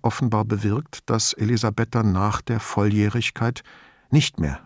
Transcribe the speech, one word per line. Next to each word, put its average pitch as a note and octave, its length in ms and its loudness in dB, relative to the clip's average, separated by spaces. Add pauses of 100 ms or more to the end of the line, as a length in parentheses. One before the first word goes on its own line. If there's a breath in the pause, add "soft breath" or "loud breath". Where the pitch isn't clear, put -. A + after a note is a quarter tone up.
offenbar A2+ 420 0
bewirkt, G#2+ 640 -4
dass A2+ 260 0
Elisabetta A2 680 0
nach G2+ 400 0
der A2+ 180 -4
Volljährigkeit G#2 1000 0 (500 soft breath)
nicht - 280 2
mehr D2 260 -2